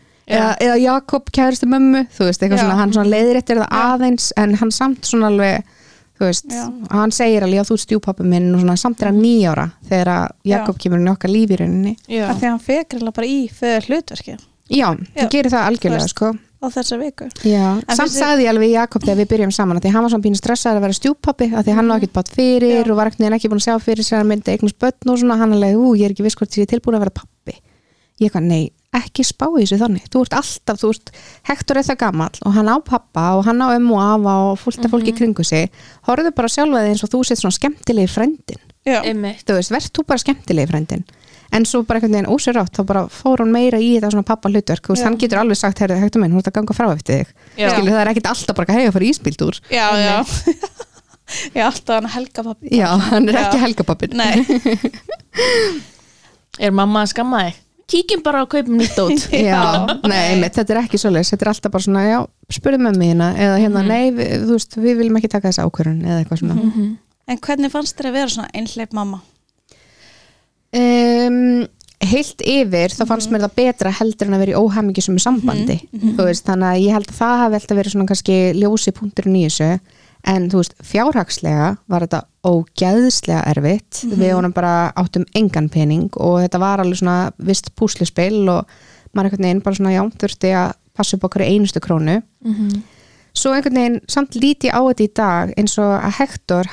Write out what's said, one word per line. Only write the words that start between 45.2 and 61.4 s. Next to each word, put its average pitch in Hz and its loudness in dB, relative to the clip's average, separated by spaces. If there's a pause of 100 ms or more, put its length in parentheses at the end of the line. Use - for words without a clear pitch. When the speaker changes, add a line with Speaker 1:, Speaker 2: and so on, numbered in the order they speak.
Speaker 2:
alveg 214 2
sagt, 196 -2
„Heyrðu, 190 2
Hektor 208 2
minn, 175 2
þú 180 4
ert 185 0
að 190 -2
ganga 214 -2
frá 226 0
eftir 151 -2
þig.“ 139 -2 (320)
Speaker 1:
Já. 208 0
Speaker 2:
Skilur, 196 2
það 214 2
er - 0
ekkert 220 -2
alltaf 226 -4
bara, 180 0
„Hey, 247 2
að 202 2
fara 185 0
í 233 2
ísbíltúr.“ 160 -4 (100)
Speaker 3:
Já, 220 0
já. 208 2
Speaker 1:
Einmitt. - -2 (380)
Speaker 3:
<laughs> - -16
Já, 226 0
alltaf - -4
hann 226 -8
Helga 247 -10
pabbi. 226 -12
Speaker 2:
Já, 190 2
hann 208 2
er 214 2
Speaker 3:
Já. - 0
Speaker 2:
ekki 269 2
Helga 233 0
pabbinn. - -4
Speaker 3:
Nei. 233 2
Speaker 2:
<laughs> 440 -2 (800)
Speaker 1:
Er 208 0
mamma 208 2
að 196 -4
skamma 233 -2
þig? 175 -10 (320)
Kíkjum 349 0
bara 285 0
og 254 -8
kaupum 240 0
nýtt 233 0
dót. 202 0
Speaker 2:
<laughs> - 0
Já, 208 2
Speaker 3:
Já. 180 0
Speaker 2:
nei, 185 0
einmitt, 180 0
þetta 214 0
er 233 0
ekki 214 -2
svoleiðis, 180 0
þetta 202 -2